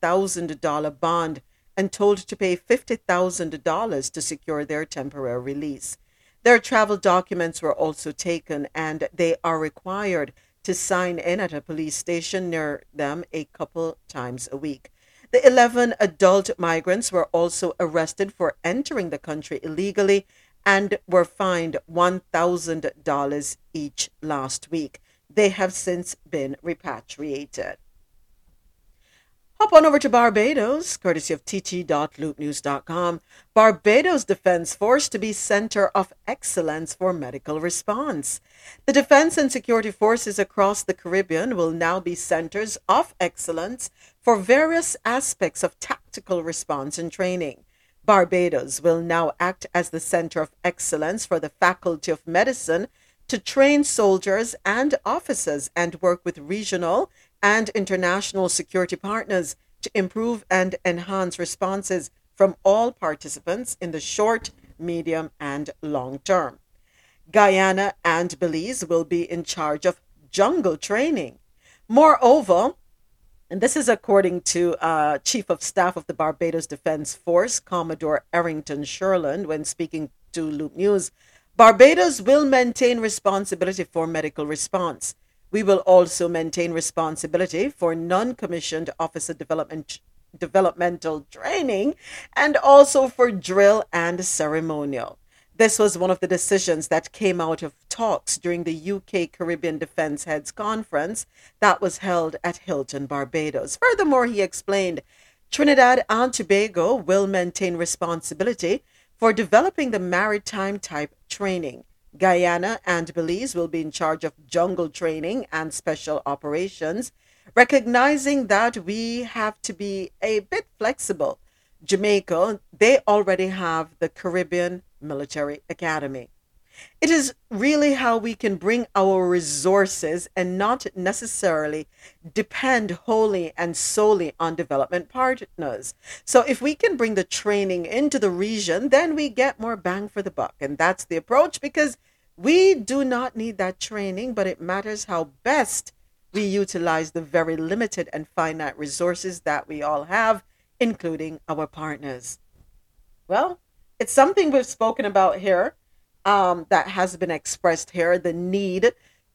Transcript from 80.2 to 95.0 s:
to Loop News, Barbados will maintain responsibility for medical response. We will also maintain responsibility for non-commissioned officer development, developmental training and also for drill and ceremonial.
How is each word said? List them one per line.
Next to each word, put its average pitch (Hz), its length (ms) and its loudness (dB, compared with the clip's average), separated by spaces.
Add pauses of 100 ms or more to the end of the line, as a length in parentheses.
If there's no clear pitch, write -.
to 165 140 -6
Loop 151 320 -6
News, 196 340 0 (460)
Barbados 269 640 8
will 277 260 4
maintain 247 540 2
responsibility 190 800 -2
for 165 240 -4
medical 156 400 -4
response. 156 720 -6 (340)
We 214 120 -2
will 196 180 4
also 180 480 6
maintain 170 440 -2
responsibility 165 960 -2
for 170 260 -2
non-commissioned 170 920 -4 (100)
officer 165 360 -6
development, 156 640 -8 (340)
developmental 175 960 0
training 254 640 -2 (380)
and 294 240 2
also 277 500 8
for 247 240 2
drill 202 640 4
and 175 320 -2
ceremonial. 151 920 -4 (360)